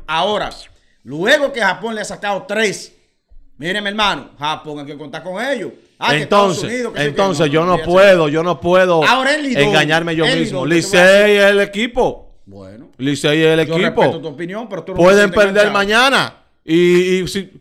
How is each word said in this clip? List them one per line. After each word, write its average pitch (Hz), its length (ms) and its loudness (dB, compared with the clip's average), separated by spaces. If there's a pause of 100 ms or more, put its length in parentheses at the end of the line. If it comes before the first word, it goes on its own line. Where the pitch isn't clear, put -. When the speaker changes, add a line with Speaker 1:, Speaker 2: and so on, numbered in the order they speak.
Speaker 1:
Ahora, 170 420 -2 (540)
luego 233 500 -2
que 233 80 -8
Japón 196 340 -4
le 214 60 -8
ha 190 40 -10
sacado 202 400 -6
tres, 208 480 -4 (640)
mire, 185 240 -6
mi 202 80 -10
hermano, 196 480 -4
Japón 151 420 -8
hay 143 60 -14
que 147 120 -16
contar 151 260 -16
con 185 180 -10
ellos. 233 300 -6 (300)
Ah, 147 100 0
que 147 100 0
Estados 202 340 4
Speaker 2:
Entonces, - 80 -6 (120)
Speaker 1:
Unidos, 240 180 -6
que 135 60 -8
sí, 143 40 -2
que 147 60 -2
Speaker 2:
entonces 185 380 0
Speaker 1:
no, 139 40 -2
Speaker 2:
yo 160 140 2
no 180 80 2
Speaker 1:
fíjate. 165 180 -2
Speaker 2:
puedo, 185 380 6
yo 160 120 -2
no 170 200 -4
puedo 175 440 2
Speaker 1:
Ahora 262 300 2
en 302 80 -6
Lidón, 233 200 0
Speaker 2:
engañarme 160 520 0
yo 160 100 0
Speaker 1:
en - 140 0
Speaker 2:
mismo. 135 260 -4
Speaker 1:
Lidón, 165 160 0
¿qué 165 60 -8
tú - 80 -2
vas 180 80 6
a 185 60 8
Speaker 2:
Licey 208 260 4
Speaker 1:
hacer? 202 80 2
Speaker 2:
es 202 80 4
el 202 80 2
equipo. 202 760 -4 (100)
Speaker 1:
Bueno, 98 520 -20
Speaker 2:
Licey 147 460 0
es 160 160 4
el 156 80 0
Speaker 1:
yo 165 80 -4
Speaker 2:
equipo. 170 280 0
Speaker 1:
respeto 165 180 0
tu 160 80 -12
opinión, 180 400 -12
pero 180 160 -10
tú 190 80 -12
no 180 40 -4
Speaker 2:
Pueden 196 320 6
Speaker 1:
te 175 60 -8
sientes - 20 2
Speaker 2:
perder 208 300 2
Speaker 1:
enganchado. 202 60 -4
Speaker 2:
mañana 208 640 0 (280)
y, 175 560 2
y 175 80 -4
si, 190 340 -8